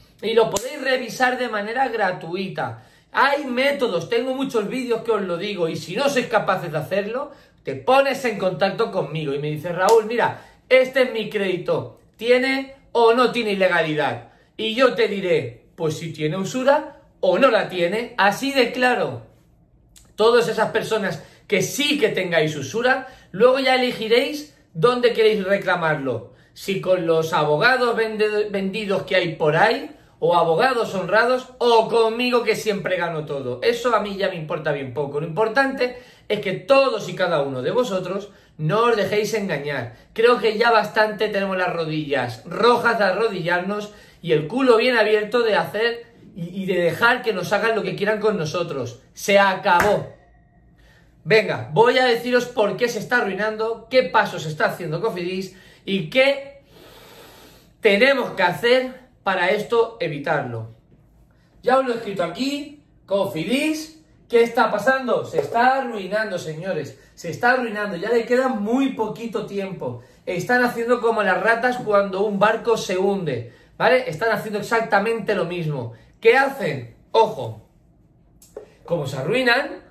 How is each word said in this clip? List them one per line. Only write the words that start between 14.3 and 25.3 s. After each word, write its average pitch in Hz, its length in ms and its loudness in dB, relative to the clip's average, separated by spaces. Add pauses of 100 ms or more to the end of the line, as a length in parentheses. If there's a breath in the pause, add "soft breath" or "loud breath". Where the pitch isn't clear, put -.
Y 220 180 -4
yo 240 200 4
te 220 120 2
diré, 180 720 -2
"Pues 156 200 -4
si 160 160 -10
tiene 156 240 -4
usura 262 640 0 (180)
o 185 180 2
no 262 140 4
la 180 160 2
tiene, 180 500 -4
así 202 340 2
de 262 200 2
claro." 202 540 -2 (880)
todas 233 340 4
esas 214 220 -2
personas 202 520 -4 (240 loud breath)
que 185 140 0
sí 285 380 -2
que 214 100 2
tengáis 170 480 0
usura, 247 520 -2 (240 loud breath)
luego 247 260 4
ya 262 160 2
elegiréis 247 840 0 (160)
dónde 240 400 2
queréis 214 320 2